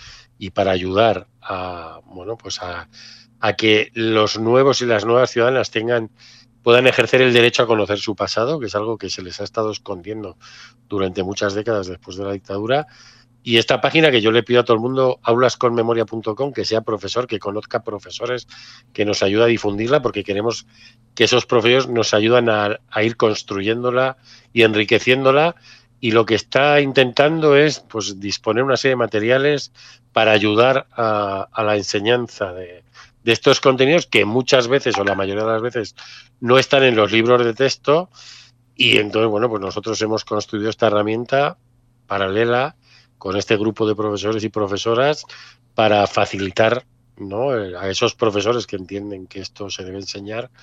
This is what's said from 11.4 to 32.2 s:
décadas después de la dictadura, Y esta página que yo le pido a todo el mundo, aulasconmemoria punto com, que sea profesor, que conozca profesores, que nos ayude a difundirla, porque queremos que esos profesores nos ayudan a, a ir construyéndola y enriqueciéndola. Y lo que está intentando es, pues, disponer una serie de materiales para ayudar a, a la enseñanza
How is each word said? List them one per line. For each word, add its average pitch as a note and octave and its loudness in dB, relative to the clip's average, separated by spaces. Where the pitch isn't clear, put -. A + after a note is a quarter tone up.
décadas G#2 -4
después F2+ -14
de G2 -8
la G2 -6
dictadura, G#2+ -4
Y A#2 0
esta A#2+ 2
página D#3 4
que A#2+ 2
yo A2 2
le A2+ 2
pido A#2+ 4
a - -4
todo A#2 4
el A2 -2
mundo, C3 0
aulasconmemoria A#2 0
punto A2 -8
com, C3+ -6
que A2 -6
sea A2 -2
profesor, A2 -6
que G#2 -6
conozca G#2 -6
profesores, A2+ -8
que G#2 -4
nos G#2 0
ayude G#2 2
a A#2 6
difundirla, A2+ 0
porque G#2 -4
queremos G#2 -4
que A#2+ 2
esos A#2 2
profesores B2 2
nos A#2 0
ayudan A#2 4
a, G#2+ 0
a A2 -2
ir A#2 -2
construyéndola A#2+ -2
y A#2 2
enriqueciéndola. B2+ 2
Y A#2 -2
lo A2 4
que A2 0
está C#3+ 2
intentando C#3 2
es, D3 2
pues, G2 -8
disponer G#2+ -2
una C3+ 0
serie C3+ 0
de B2+ -2
materiales A#2+ 0
para A2 4
ayudar G#2+ 2
a, G#2 -4
a A2+ -4
la G#2+ 0
enseñanza G#2+ -2